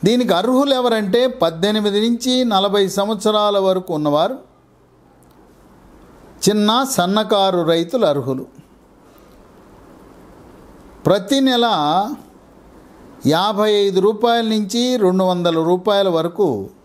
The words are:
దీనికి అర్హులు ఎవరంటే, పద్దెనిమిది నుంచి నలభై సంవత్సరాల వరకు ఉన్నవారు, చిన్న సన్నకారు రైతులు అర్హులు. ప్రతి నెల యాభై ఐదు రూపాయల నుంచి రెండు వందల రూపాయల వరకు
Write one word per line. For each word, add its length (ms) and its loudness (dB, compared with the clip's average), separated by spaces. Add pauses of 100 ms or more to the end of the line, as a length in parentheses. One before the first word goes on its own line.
దీనికి 300 2
అర్హులు 400 2
ఎవరంటే, 520 0
పద్దెనిమిది 840 -2
నుంచి 340 0
నలభై 440 0
సంవత్సరాల 680 0
వరకు 360 -2
ఉన్నవారు, 440 0 (2000)
చిన్న 360 0
సన్నకారు 800 0
రైతులు 440 0
అర్హులు. 400 -4 (2500)
ప్రతి 340 2
నెల 260 2 (1600)
యాభై 460 0
ఐదు 280 2
రూపాయల 480 0
నుంచి 480 -2
రెండు 280 2
వందల 380 0
రూపాయల 460 0
వరకు 600 -2 (160)